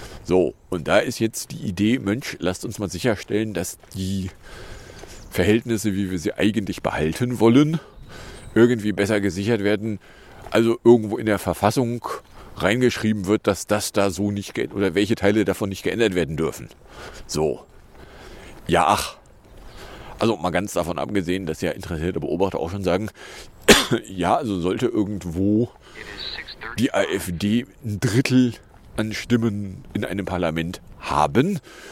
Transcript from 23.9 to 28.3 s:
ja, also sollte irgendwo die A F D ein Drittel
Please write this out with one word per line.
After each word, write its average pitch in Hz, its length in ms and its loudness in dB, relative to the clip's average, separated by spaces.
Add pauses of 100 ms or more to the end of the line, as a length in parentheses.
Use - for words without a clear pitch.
ja, 95 280 0
also 110 240 0
sollte 92 280 0
irgendwo 101 840 0 (1080)
die - 160 0
A - 100 2
F 92 280 -4
D 104 340 0 (200)
ein 104 140 -4
Drittel 123 540 4 (440)